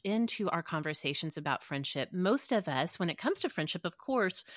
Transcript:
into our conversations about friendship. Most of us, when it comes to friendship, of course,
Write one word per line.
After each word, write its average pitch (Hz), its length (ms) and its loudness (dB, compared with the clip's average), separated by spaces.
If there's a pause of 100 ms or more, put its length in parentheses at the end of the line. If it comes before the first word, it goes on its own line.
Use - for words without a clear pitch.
into 214 480 2
our 170 120 0
conversations 151 760 -2
about 147 260 0
friendship. 139 500 -4
Most 196 380 2
of 214 160 2
us, 143 320 0
when 175 120 2
it - 60 -4
comes 330 240 0
to - 80 0
friendship, 160 360 -2
of 170 120 -6
course, 226 460 0 (140)